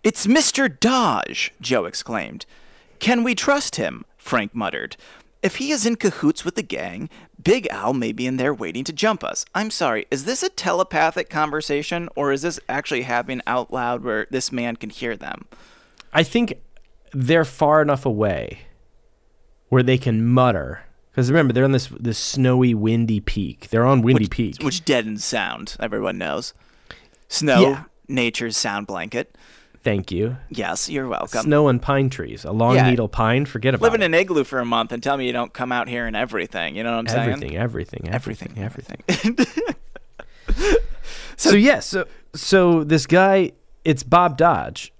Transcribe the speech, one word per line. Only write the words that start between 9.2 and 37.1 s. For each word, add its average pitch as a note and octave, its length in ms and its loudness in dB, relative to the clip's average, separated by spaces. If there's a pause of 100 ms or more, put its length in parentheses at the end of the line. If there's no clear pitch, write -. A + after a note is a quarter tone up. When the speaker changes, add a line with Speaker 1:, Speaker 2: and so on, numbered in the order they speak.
Speaker 1:
us." - 200 -6 (120)
I'm G#3+ 160 -2
sorry, B2 400 0
is C#3 140 -4
this C4 180 -2
a F#4+ 60 -2
telepathic F3 840 -2
conversation, D3+ 840 -2
or C#3+ 160 0
is C#3 120 0
this E3+ 160 -4 (100)
actually C3 340 -2
happening B2 440 -4
out A#2+ 260 -2
loud A#2+ 300 -4
where A2 260 -2
this B2+ 220 -4
man A#2+ 240 -4
can A2 160 -12
hear A2+ 260 -8
them? - 300 -14 (640)
Speaker 2:
I D#3+ 120 4
think A#3 320 0 (580)
they're C#3+ 320 4
far D3+ 380 4
enough C#3 200 0
away G#2 580 -2 (1040)
where B2+ 160 4
they B2+ 160 4
can A2+ 260 2
mutter. A#2+ 560 2 (320)
'Cause B2 160 0
remember, C#3+ 240 4
they're B2+ 120 4
on C3+ 60 4
this, C3 160 2 (120)
this A2+ 180 -4
snowy, B2+ 560 2
windy A2 460 0
peak. - 500 -4
They're A2+ 160 2
on C3 160 6
Windy A#2 220 4
Speaker 1:
Which, F#2+ 80 -2
Speaker 2:
Peak. A2+ 320 -2
Speaker 1:
which D#3+ 220 -2
deadens A2 380 0
sound, F2+ 560 -4
everyone G#2 380 -4
knows. F2 380 -6 (720)
Snow, C#3 340 4
Speaker 2:
Yeah. C#3 220 4 (240)
Speaker 1:
nature's A#2+ 500 -2
sound G#2 300 -4
blanket. G2 480 -8 (480)
Speaker 2:
Thank G2+ 280 -2
you. A2 260 -2 (120)
Speaker 1:
Yes, F#2+ 400 -6
you're C3+ 180 -6
welcome. A2+ 360 -4
Speaker 2:
Snow D3 240 4
and B2 120 2
pine C3+ 300 0
trees. C2 340 -10
A E2+ 100 -8
long A#2 220 2
Speaker 1:
Yeah. B2+ 140 6
Speaker 2:
needle A#2 180 0
pine, A#2+ 380 0
forget B2+ 300 -2
about C#3+ 100 0
Speaker 1:
Live A3+ 80 6
in A3 80 0
Speaker 2:
it. F#3 60 2
Speaker 1:
an E3 80 0
igloo F3 300 2
for C3+ 120 -6
a A#2+ 80 -2
month A#2 260 -2
and A#2+ 120 -8
tell C#3 120 0
me C3 120 -4
you B2 60 -2
don't A#2+ 200 -4
come B2+ 180 -6
out B2 160 -2
here A#2+ 200 -4
and A2 80 -6
everything. F#2 600 -4
You G#2 60 -6
know A#2 120 -2
what A2+ 60 -2
I'm A#2 80 -6
saying? A#2 260 0